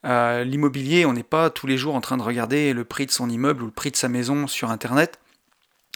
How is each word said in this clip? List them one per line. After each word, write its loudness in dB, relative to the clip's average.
Euh, 2
l'immobilier, 2
on 4
n'est -2
pas 2
tous -10
les 2
jours -2
en 0
train -4
de -2
regarder 0
le -2
prix -4
de -10
son 0
immeuble 0
ou -6
le -10
prix -6
de -6
sa 0
maison 0
sur -4
Internet. 0